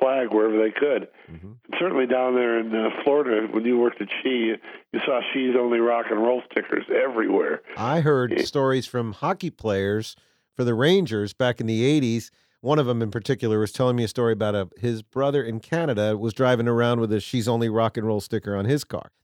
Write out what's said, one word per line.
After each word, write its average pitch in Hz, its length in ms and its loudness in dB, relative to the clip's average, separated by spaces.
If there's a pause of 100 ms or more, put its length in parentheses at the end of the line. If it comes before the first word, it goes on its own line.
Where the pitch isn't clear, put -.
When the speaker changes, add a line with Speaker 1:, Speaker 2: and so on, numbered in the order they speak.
Speaker 1:
flag 131 320 2
wherever 107 260 4
they 110 140 2
could. 131 360 0 (220)
Speaker 2:
Mm-hmm. 82 160 -18
Speaker 1:
And 113 320 -16
certainly 170 280 0
down 127 280 2
there 120 240 2
in, 113 160 -2
uh, 110 160 0 (140)
Florida, 127 480 2
when 113 120 0
you 120 140 2
worked 120 240 2
at 101 60 -8 (140)
She, 117 320 0 (380)
you 117 140 -2
saw 127 140 0 (120)
She's 127 220 0
Only 120 240 2
Rock 117 320 2
and 107 100 0
Roll 120 300 2
stickers - 420 -4
everywhere. 113 680 0 (140)
Speaker 2:
I 135 240 0
heard 135 320 2
Speaker 1:
Yeah. - 100 2
Speaker 2:
stories 131 440 0
from 117 260 -4
hockey 175 380 -4
players 101 680 -2 (380)
for 127 100 -2
the 120 100 0
Rangers 117 600 2
back 123 260 -2
in 113 60 -4
the 113 180 0
eighties. 127 460 0 (320)
One 147 160 0
of 143 80 2
them 120 160 0
in 107 80 -4
particular 110 480 -2
was 107 140 -2
telling 127 220 0
me 120 100 0
a 104 40 -2
story 117 240 0
about 104 220 -2
a, 95 140 -2 (100)
his 113 240 -4
brother 139 400 -2
in 113 180 -6
Canada 110 560 -2
was 107 160 -4
driving 127 340 2
around 120 320 2
with 113 140 0
a 107 80 2
"She's 117 260 -4
Only 117 220 0
Rock 110 300 0
and 110 80 -2
Roll" 107 160 -2
sticker 101 340 -6
on 98 80 -2
his 139 180 0
car. - 300 -12 (120)